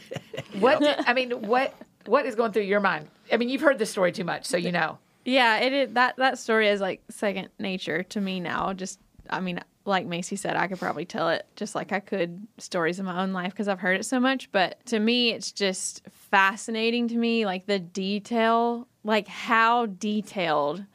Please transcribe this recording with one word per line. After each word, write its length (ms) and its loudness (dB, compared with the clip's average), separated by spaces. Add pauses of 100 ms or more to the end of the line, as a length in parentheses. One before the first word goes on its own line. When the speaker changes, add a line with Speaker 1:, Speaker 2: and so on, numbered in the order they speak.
(580)
Speaker 1:
What 220 6
Speaker 2:
Yep. 180 4
Speaker 1:
do, 80 -4
I 80 4
mean, 160 0 (120)
what, 320 0 (320)
what 200 4
is 80 -4
going 180 0
through 100 2
your 180 2
mind? 280 -2 (240)
I 40 4
mean, 120 0
you've 120 -2
heard 180 4
this 120 -2
story 220 2
too 120 -6
much, 220 -6
so 100 -2
you 160 -2
know. 260 -2 (260)
Speaker 3:
Yeah, 360 4
it 120 2
is, 220 0
that, 220 2
that 220 2
story 300 2
is, 120 2
like, 300 -2
second 380 -4 (100)
nature 460 -4
to 160 -6
me 200 -2
now. 320 -4
Just, 280 -10 (300)
I 100 -4
mean, 200 -4 (260)
like 200 0
Macy 300 -6
said, 200 -4
I 100 2
could 120 -8
probably 260 -4
tell 260 -2
it 160 -2 (100)
just 180 -8
like 180 -4
I 80 -2
could 460 -6 (120)
stories 400 -2
in 80 -6
my 160 -4
own 100 -2
life 220 -4
'cause 140 -2
I've 120 -2
heard 200 2
it 40 -6
so 160 0
much. 320 0
But 340 2
to 120 0
me, 340 2
it's 200 -8
just 560 -4
fascinating 1000 0
to 80 -4
me, 300 2
like, 200 -4
the 120 0
detail, 1080 0 (160)
like, 260 0
how 580 2
detailed 1000 -2 (100)